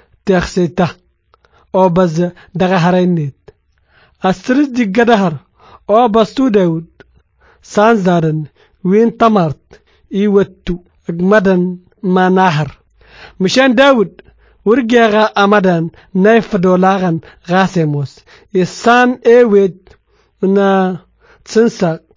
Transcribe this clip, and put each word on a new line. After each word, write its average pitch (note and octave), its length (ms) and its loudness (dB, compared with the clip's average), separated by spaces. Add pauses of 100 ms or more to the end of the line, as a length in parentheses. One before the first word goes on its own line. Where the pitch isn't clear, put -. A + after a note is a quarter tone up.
(260)
تخسيته. F3+ 640 -2 (840)
وبس F3+ 480 0 (340)
دغ F3+ 180 -2
هرينيت. F3+ 760 -2 (720)
أسرز B3+ 440 -2
دي B3 180 -4
قدهر. G3 500 0 (520)
وبس A3 460 0
تو C4+ 140 0
داود. F3 380 -2 (760)
سانزارن. F3 800 0 (400)
وين A3 340 0
تمرت. G#3 640 -2 (320)
إيوتو. G3 640 -2 (320)
أجمدن F3+ 680 0 (260)
ما F#3 260 0
نهر. F#3 500 0 (600)
مشان B3 360 0
داود. B3 460 0 (440)
ورجع A3 720 2
أمدان. F#3 520 0 (240)
نايف G#3+ 420 2
دولاغن. F#3 640 0 (300)
غاسموس. E3 720 -2 (360)
إسان A#3+ 720 0
إيوت. G#3 520 4 (640)
نا F#3+ 540 0 (480)
تسنسا. A3 540 -2 (180)